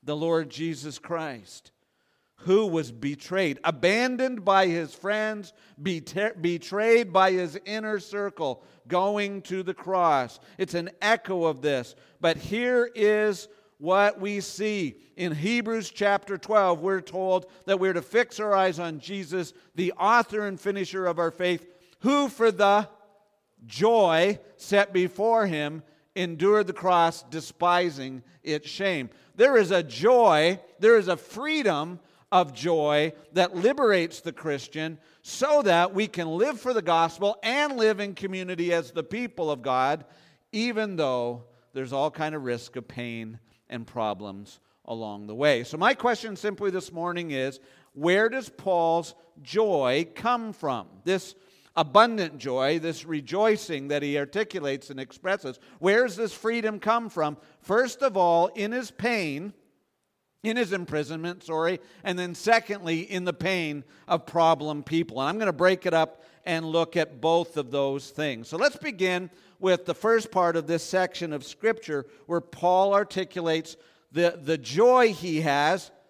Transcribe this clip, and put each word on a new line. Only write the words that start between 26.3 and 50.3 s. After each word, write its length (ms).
the 60
cross, 500
despising 960
its 240
shame. 420
There 200
is 160
a 100
joy, 800
there 180
is 100
a 80
freedom 880
of 200
joy 600
that 240
liberates 640
the 140
Christian 640
so 400
that 320
we 140
can 200
live 320
for 140
the 80
gospel 600
and 340
live 240
in 120
community 600
as 180
the 120
people 460
of 120
God, 420
even 460
though 480
there's 220
all 180
kind 240
of 80
risk 320
of 140
pain 500
and 180
problems 720
along 420
the 80
way. 280
So 140
my 160
question 420
simply 360
this 200
morning 400
is, 300
where 340
does 220
Paul's 680
joy 720
come 380